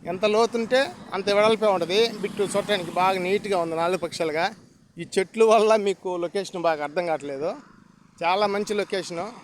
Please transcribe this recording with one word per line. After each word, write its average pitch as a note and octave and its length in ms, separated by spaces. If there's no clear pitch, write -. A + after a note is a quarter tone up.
ఎంత F3+ 200
లోతు A3+ 320
ఉంటే B3 340
అంత F#3+ 160
వెడల్పే G#3 360
ఉంటది. G3+ 520
బిట్టు G3+ 260
చూడటానికి G3 480
బాగా F#3 280
నీట్‌గా F#3+ 380
ఉంది E3 180
నాలుగు E3+ 220
పక్షాలుగా. E3 540
ఈ E3+ 100
చెట్లు G#3+ 260
వల్ల A3 300
మీకు F#3+ 420
లొకేషన్ F3 440
బాగా D#3+ 220
అర్థం D#3 220
కావట్లేదు. D3 500
చాలా F#3+ 240
మంచి G3+ 260
లొకేషను. F#3+ 600